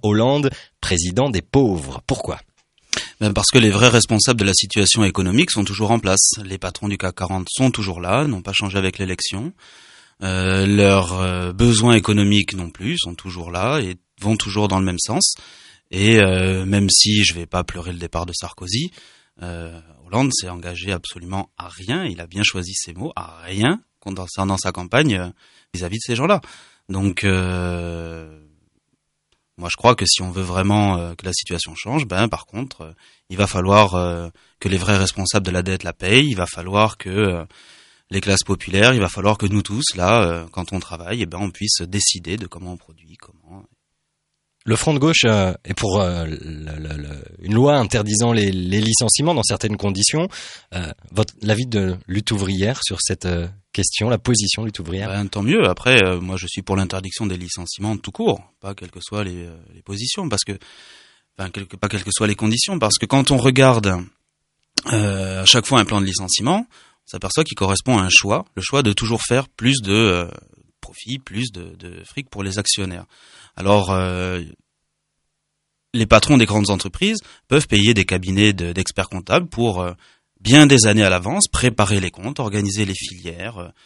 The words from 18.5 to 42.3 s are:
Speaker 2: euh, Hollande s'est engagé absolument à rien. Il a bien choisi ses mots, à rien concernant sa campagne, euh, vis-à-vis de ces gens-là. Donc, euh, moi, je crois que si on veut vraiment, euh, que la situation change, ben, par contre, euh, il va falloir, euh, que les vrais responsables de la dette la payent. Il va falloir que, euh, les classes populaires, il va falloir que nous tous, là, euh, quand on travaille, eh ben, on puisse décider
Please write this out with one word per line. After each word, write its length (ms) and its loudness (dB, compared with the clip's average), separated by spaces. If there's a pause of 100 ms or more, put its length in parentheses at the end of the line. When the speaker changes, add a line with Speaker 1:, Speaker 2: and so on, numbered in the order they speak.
Speaker 2:
euh, 360 -12 (240)
Hollande 300 0
s'est 140 -4
engagé 420 -10
absolument 680 -8
à 120 -14
rien. 360 -6
Il 160 -8
a 60 -14
bien 160 -6
choisi 320 -4
ses 200 -10
mots, 200 -10
à 300 -14
rien 360 0 (200)
concernant 560 -4
sa 160 -2
campagne, 420 0
euh, 140 -4 (440)
vis-à-vis 260 -6
de 60 -10
ces 120 -2
gens-là. 240 2 (480)
Donc, 340 -2
euh, 1160 -4 (1160)
moi, 140 -10
je 60 -6
crois 180 6
que 100 -4
si 160 2
on 120 -8
veut 100 -4
vraiment, 560 2
euh, 160 -8
que 120 -14
la 60 -6
situation 440 -6
change, 320 -4
ben, 180 0
par 200 -6
contre, 340 -14
euh, 120 -18 (380)
il 60 -10
va 100 2
falloir, 480 4
euh, 360 -4 (280)
que 100 -4
les 100 0
vrais 200 4
responsables 480 0
de 60 -2
la 100 0
dette 220 -4
la 80 -6
payent. 340 2
Il 100 -2
va 100 -2
falloir 520 -2
que, 100 -12
euh, 360 -2 (680)
les 120 -2
classes 200 2
populaires, 520 2
il 60 2
va 100 0
falloir 260 0
que 80 -4
nous 160 2
tous, 340 -4
là, 280 2
euh, 280 -2
quand 220 -10
on 80 -4
travaille, 400 -8
eh 60 -4
ben, 160 -10
on 80 -4
puisse 320 -2
décider 560 -4